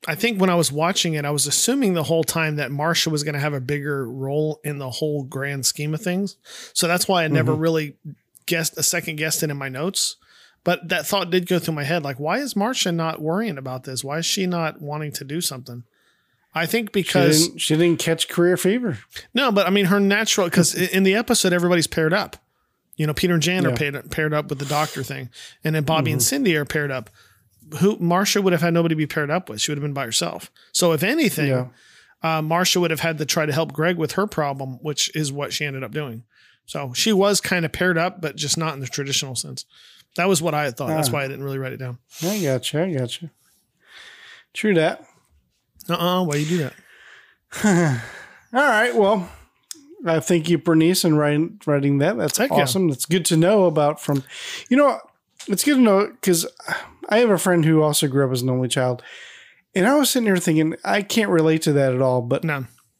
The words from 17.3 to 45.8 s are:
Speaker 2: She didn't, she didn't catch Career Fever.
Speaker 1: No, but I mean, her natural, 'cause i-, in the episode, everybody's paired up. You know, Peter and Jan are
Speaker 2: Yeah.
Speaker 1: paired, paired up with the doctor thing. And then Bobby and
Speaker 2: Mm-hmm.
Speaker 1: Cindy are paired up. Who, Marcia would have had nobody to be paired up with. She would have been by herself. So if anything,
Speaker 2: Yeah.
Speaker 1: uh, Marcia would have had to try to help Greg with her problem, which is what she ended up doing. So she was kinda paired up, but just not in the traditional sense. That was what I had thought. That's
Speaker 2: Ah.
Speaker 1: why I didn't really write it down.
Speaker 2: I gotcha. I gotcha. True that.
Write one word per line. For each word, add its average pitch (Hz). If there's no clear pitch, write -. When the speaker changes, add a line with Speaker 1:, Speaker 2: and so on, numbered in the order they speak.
Speaker 2:
She 170
didn't, -
she 156
didn't 165
catch 165
Career 175
Fever. 202
Speaker 1:
No, 254
but 190
I -
mean, 202
her 202
natural, 202
'cause 170
i-, 180
in 190
the 190
episode, 214
everybody's 175
paired 160
up. 202
You 151
know, 151
Peter 175
and 160
Jan 180
are 160
Speaker 2:
Yeah. 123
Speaker 1:
paired, 143
paired 156
up 147
with 139
the 143
doctor 147
thing. 135
And 156
then 156
Bobby 156
and 127
Speaker 2:
Mm-hmm. 117
Speaker 1:
Cindy 247
are 147
paired 147
up. 127
Who, 214
Marcia 180
would 190
have 156
had 170
nobody 170
to 156
be 156
paired 147
up 185
with. 107
She 156
would 147
have -
been 147
by 135
herself. -
So 170
if 147
anything, 208
Speaker 2:
Yeah. 127
Speaker 1:
uh, 160
Marcia 175
would 170
have 151
had 165
to 151
try 156
to 147
help 151
Greg 170
with 156
her 196
problem, 139
which 151
is 151
what 143
she 151
ended 135
up 113
doing. 127
So 143
she -
was 196
kinda 170
paired 180
up, 180
but 151
just 151
not 160
in 139
the 131
traditional 135
sense. 131
That 175
was 185
what 160
I 147
had 123
thought. 139
That's 156
Speaker 2:
Ah. -
Speaker 1:
why 143
I 135
didn't 135
really 135
write 131
it 120
down. 123
Speaker 2:
I 190
gotcha. 139
I 185
gotcha. 135
True 214
that. 160